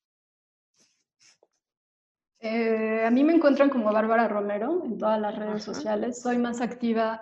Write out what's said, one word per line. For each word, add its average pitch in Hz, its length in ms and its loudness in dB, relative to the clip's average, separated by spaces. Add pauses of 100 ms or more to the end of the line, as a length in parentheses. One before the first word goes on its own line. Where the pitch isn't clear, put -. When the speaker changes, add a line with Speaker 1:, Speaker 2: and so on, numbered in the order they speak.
(2500)
Speaker 1:
Eh, 220 600 0
a 226 60 2
mí 254 120 4
me 320 100 4
encuentran 285 360 4
como 214 240 0
Bárbara 220 340 2
Romero 208 560 -2
en 220 140 -6
todas 214 240 0
las 208 140 -4
redes 214 320 -6
Speaker 2:
Ajá. 202 60 -8
Speaker 1:
sociales. 214 480 -4
Soy 240 180 -2
más 240 200 -2
activa, 226 640 -2